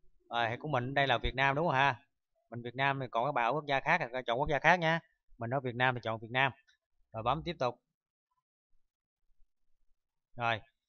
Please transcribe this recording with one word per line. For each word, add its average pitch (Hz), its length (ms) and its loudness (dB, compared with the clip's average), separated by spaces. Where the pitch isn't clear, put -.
Rồi, 117 200 0
thì 120 100 -4
của 151 80 -10
mình 131 260 0
đây 139 140 4
là 123 100 4
Việt 120 180 -4
Nam 135 200 2
đúng 165 120 0
không 135 80 2
ha? 135 200 4
Mình 120 120 -10
Việt 117 140 -10
Nam 139 240 0
thì 127 120 -6
còn 117 140 0
các 147 60 -2
bạn 120 140 0
ở 117 80 2
quốc 151 140 -4
gia 139 120 0
khác 165 220 0
thì 127 240 -6
chọn 120 140 0
quốc 147 100 -2
gia 143 100 0
khác 175 200 6
nha. 165 200 0
Mình 117 120 -4
ở 143 60 0
Việt 123 160 -4
Nam 127 200 2
thì 120 80 -8
chọn 113 160 -4
Việt 110 120 -14
Nam. 131 200 2
Rồi 110 100 -6
bấm 143 200 -2
tiếp 165 160 -8
tục. 120 160 -2
Rồi, 117 260 -2